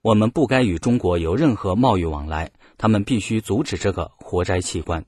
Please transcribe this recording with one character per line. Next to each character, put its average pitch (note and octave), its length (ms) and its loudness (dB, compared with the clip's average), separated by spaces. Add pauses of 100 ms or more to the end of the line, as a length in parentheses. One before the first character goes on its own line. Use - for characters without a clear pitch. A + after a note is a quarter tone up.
我 A2 120 2
们 G#2+ 160 4
不 C#3 180 0
该 C3 160 2
与 F#2 160 0
中 A#2+ 180 2
国 F2+ 200 0
有 E2+ 180 0
任 C3+ 220 2
何 F#2 180 -2
贸 A#2+ 220 4
易 E2+ 80 0
往 D2 220 -6
来， D#2 240 -6 (260)
他 A2+ 100 0
们 G#2+ 160 2
必 A2+ 160 0
须 A2 220 -2
阻 G#2+ 200 -2
止 A#2 160 -4
这 G2+ 140 0
个 F2 260 -6
活 F2 280 -2
摘 F2+ 160 0
器 - 180 -6
官。 E2 280 -6